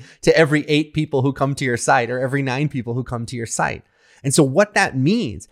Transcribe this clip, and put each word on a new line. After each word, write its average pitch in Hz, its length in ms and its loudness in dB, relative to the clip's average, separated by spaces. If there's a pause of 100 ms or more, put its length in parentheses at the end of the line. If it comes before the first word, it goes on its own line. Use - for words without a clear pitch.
(220)
to - 160 4
every 151 300 4
eight 151 260 0
people 143 280 0
who 135 120 2
come 135 220 -2
to 139 100 -4
your 120 120 0
site 127 320 2
or 127 100 -4
every 135 220 -2
nine 135 280 -2
people 117 240 -6
who 123 100 -4
come 117 240 -8
to - 80 -12
your 117 100 -8
site. - 380 -4 (400)
And 135 100 -2
so 151 100 6
what 160 300 2
that 190 240 0
means 135 540 -2